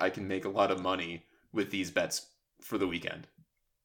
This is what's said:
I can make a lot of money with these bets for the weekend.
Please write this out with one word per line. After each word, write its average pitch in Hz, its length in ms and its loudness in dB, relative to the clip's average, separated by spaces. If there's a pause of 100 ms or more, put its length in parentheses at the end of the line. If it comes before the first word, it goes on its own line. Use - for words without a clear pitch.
I 95 100 4
can 98 180 -4
make 95 160 -2
a 101 40 -4
lot 98 220 4
of 92 100 0
money 87 440 -2 (280)
with 101 180 0
these 92 200 -2
bets - 360 0 (340)
for - 180 -4
the 95 80 2
weekend. 85 400 -4 (580)